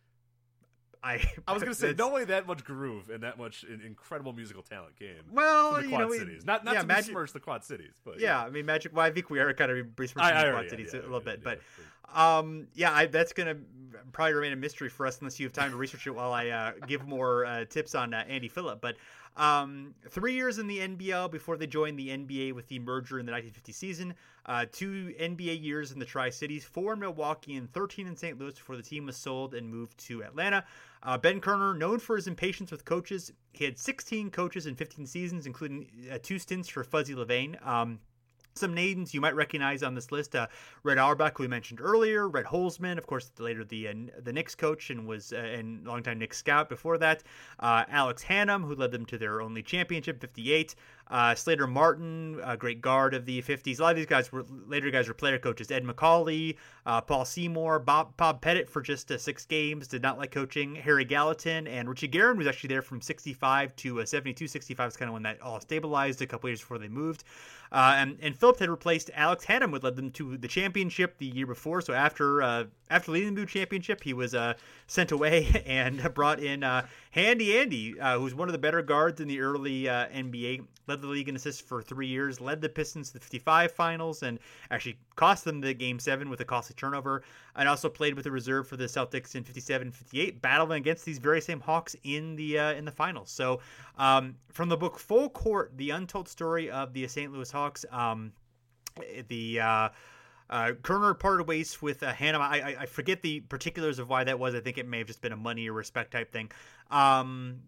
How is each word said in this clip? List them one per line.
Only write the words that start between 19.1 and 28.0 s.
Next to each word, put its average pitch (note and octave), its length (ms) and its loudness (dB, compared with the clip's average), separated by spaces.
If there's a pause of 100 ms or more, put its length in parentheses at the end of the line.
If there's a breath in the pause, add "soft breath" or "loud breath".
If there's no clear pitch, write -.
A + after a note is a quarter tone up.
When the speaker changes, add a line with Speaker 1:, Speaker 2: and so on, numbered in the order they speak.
Speaker 1:
um, C#3+ 580 0 (140)
three A#3 260 -2
years B3+ 240 0
in G#3+ 100 -6
the G3+ 120 -4
N F#3+ 140 -6
B F#3+ 160 -8
L F3+ 180 -2
before D#3+ 280 -6
they D#3 100 -4
joined D3+ 320 0
the C3+ 140 -6
N C#3 120 -6
B C3+ 240 -4
A C3 40 -4
with B2 160 -10
the C3 100 -8
merger B2+ 400 -4
in A#2+ 80 -6
the A#2+ 60 -4
nineteen A#2 180 -6
fifty - 220 -20
season. F3+ 420 -8 (320 soft breath)
Uh, A#2+ 240 0
two F#3+ 480 -8
N E3+ 160 -4
B E3+ 160 -4
A E3 40 -2
years D3+ 360 -6
in C3+ 80 -12
the B2 60 -6
Tri-Cities, C#3+ 600 -6
four G3 280 -6
in G#3 80 -6
Milwaukee D3+ 560 -6
and B2 160 -10
thirteen G3 340 -6